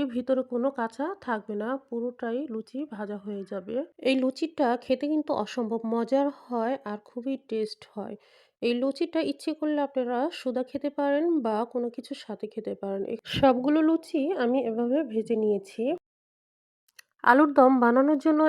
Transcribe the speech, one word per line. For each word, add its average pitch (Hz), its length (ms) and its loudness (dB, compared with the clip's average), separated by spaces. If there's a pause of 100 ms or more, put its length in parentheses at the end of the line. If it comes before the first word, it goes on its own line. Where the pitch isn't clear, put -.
ভিতরে 247 380 -2
কোনো 254 280 -4
কাঁচা 262 360 -6 (120)
থাকবে 220 360 -6
না, 214 140 -4 (140)
পুরোটাই 240 640 -6
লুচি 220 320 -8 (120)
ভাজা 208 260 -8
হয়ে 196 280 -10
যাবে। 196 300 -8 (260)
এই 262 140 2
লুচিটা 269 520 0 (100)
খেতে 254 300 -2
কিন্তু 302 280 -2
অসম্ভব 220 500 -4
মজার 233 420 0 (120)
হয় 240 360 -4 (100)
আর 208 180 -8
খুবই 254 320 -8 (120)
টেস্ট 220 420 -6
হয়। 208 260 -10 (460)
এই 240 140 2
লুচিটা 277 480 -2
ইচ্ছে 277 300 -4
করলে 302 280 -2
আপনারা 254 360 -2 (140)
সুদা 254 320 -4
খেতে 285 260 -6
পারেন 285 340 0 (160)
বা 220 160 0 (100)
কোনো 240 240 -4
কিছুর 247 300 -12
সাথে - 280 -12
খেতে 208 280 -8
পারেন। 196 340 -6
এই 233 80 -6 (160)
সবগুলো 269 480 4
লুচি 320 400 2 (160)
আমি 254 200 2 (100)
এভাবে 240 360 0
ভেজে 220 320 -2
নিয়েছি। 214 480 -2 (1400)
আলুর 285 300 6
দম 262 260 8
বানানোর 262 400 4
জন্য 302 280 4